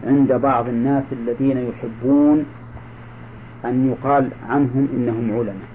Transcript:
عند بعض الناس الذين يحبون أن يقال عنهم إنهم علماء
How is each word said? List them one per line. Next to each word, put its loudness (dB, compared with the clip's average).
عند 4
بعض 2
الناس 0
الذين -2
يحبون 2
أن 2
يقال 2
عنهم 2
إنهم -2
علماء -4